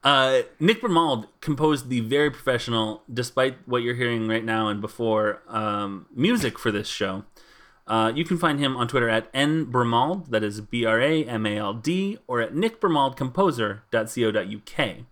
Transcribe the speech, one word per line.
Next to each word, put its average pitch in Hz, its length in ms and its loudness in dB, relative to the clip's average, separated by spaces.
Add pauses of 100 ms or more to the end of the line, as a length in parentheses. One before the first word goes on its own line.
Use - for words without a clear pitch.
Uh, 131 380 4 (180)
Nick 190 220 2
Bramald 165 460 2 (140)
composed 143 480 0
the 123 100 0
very 139 320 0
professional, 113 720 -2 (100)
despite 127 440 0 (100)
what 123 160 0
you're 120 120 -2
hearing 117 320 -2
right 110 160 0
now 110 240 0
and 104 140 -4
before, 107 680 -2
um, 104 680 -4
music 170 420 0
for 117 140 -2
this 104 160 -2
show. 95 360 -4 (640)
Uh, 113 280 2
you 156 100 -2
can 175 120 -2
find 160 220 0
him 135 180 0
on 120 100 0
Twitter 120 220 0
at 113 240 0
N 147 320 2
Bramald, 127 680 0
that 107 120 2
is 104 180 -4
B 117 240 -2
R 113 160 4
A 151 240 2
M 113 200 -2
A 104 120 0
L 104 160 -2
D, 185 440 -2 (100)
or 120 140 0
at 113 140 -4
nick 220 240 -2
bramald 143 380 2
composer 123 760 0
dot 113 220 0
co 113 180 2
dot 101 160 0
U 104 180 -10
K. 117 460 -4